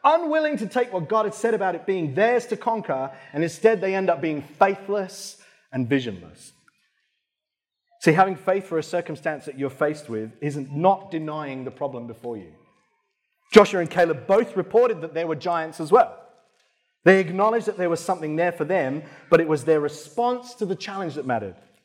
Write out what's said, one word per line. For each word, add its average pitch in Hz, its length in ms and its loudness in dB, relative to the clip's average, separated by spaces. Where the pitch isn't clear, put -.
unwilling 311 540 2
to 220 80 -4
take 247 260 -2
what 170 160 -4
God 220 160 2
had 202 100 -4
said 226 200 0
about 190 200 0
it 165 120 -8
being 170 280 -2
theirs 233 320 2
to 220 100 -4
conquer, 147 540 -4
and 147 100 -2
instead 185 380 2
they 190 140 -2
end 190 160 0
up 160 100 0
being 151 220 -2
faithless 196 960 -2
and 127 160 -2
visionless. 101 640 -4
See, 160 120 6
having 190 240 4
faith 190 300 -2
for 165 120 -4
a 151 40 -2
circumstance 160 640 -6
that 135 120 -14
you're 135 120 -4
faced 151 380 -4
with 110 220 -6
isn't 143 320 -6
not 185 380 0
denying 151 540 -8
the 120 60 -8
problem 127 360 -8
before 117 300 -12
you. 87 160 -16
Joshua 196 280 8
and 165 100 -4
Caleb 165 360 0
both 208 300 2
reported 220 440 0
that 156 140 -10
there 165 120 -4
were 160 80 -2
giants 160 460 -4
as 156 100 -4
well. 226 260 6
They 190 140 10
acknowledged 196 480 2
that 196 100 -4
there 180 140 0
was 165 100 0
something 156 360 -4
there 170 160 2
for 170 120 -4
them, 151 380 0
but 165 100 8
it 165 80 0
was 151 160 0
their 156 160 4
response 240 760 -4
to 214 120 -6
the 180 100 -4
challenge 190 380 -10
that 139 120 -8
mattered. 104 300 -4